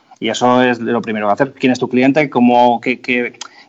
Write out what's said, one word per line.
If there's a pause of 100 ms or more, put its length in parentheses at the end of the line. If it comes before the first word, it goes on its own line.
(200)
Y
eso
es
lo
primero
que
hacer.
¿Quién
es
tu
cliente?
¿Cómo,
qué,
qué, (300)